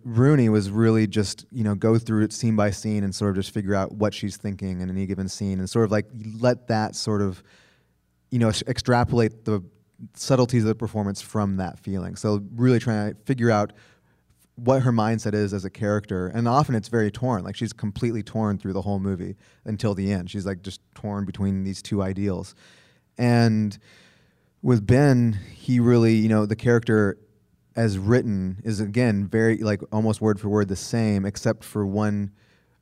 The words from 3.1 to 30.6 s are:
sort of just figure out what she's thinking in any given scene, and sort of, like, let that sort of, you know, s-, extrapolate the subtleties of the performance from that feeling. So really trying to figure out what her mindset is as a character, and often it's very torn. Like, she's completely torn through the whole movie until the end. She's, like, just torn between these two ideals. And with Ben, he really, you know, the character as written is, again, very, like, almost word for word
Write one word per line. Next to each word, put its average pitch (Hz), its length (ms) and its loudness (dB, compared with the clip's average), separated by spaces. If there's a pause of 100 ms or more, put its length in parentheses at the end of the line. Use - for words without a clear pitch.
sort 104 180 0
of 92 40 -2
just 95 180 -4
figure 101 220 -2
out 95 160 -2
what 104 220 0
she's 101 240 -8
thinking 95 440 -6
in 92 80 -6
any 95 160 -4
given 95 240 -4
scene, 95 300 -4
and 92 100 -4
sort 113 160 2
of, 98 60 -2
like, 104 160 0 (320)
let 123 280 0
that 107 280 -2
sort 104 260 -2
of, 95 220 -4 (880)
you 127 80 0
know, 113 100 4
s-, 104 180 -2
extrapolate 120 800 0
the 107 160 -2 (540)
subtleties 123 480 2
of 107 40 2
the 110 80 0
performance 104 460 -4
from 98 360 -2
that 92 220 -6
feeling. 92 380 -8
So 104 240 -2 (140)
really 120 240 4
trying 107 340 -2
to - 100 -16
figure 120 260 0
out 104 220 2 (840)
what 127 260 2
her 127 100 2
mindset 110 420 0
is 104 200 0
as 98 100 -4
a 95 60 -8
character, 104 580 -2
and 117 200 -2
often 131 280 2
it's 107 140 -4
very 110 200 0
torn. 113 340 -4
Like, 95 120 -10
she's 110 180 -6
completely 113 500 -6
torn 107 340 -2
through 95 160 -6
the 95 80 -2
whole 98 180 -4
movie 95 360 -6 (280)
until 107 300 -2
the 98 180 -2
end. 92 180 -4
She's, 101 160 -8
like, 92 160 -4
just 95 200 -12 (140)
torn 101 300 -6
between 95 380 -2
these 95 180 -8
two 101 200 -4
ideals. 95 540 -4 (640)
And 113 600 2 (840)
with 120 240 2
Ben, 123 540 4 (140)
he 123 260 0
really, 117 360 6
you 110 120 2
know, 107 180 4
the 107 120 -2
character 110 600 2 (580)
as 110 220 0
written 98 640 0
is, 107 160 -4
again, 104 480 0
very, 113 300 2
like, 107 240 -2 (100)
almost 107 300 0
word 107 180 2
for 101 100 -4
word 104 180 2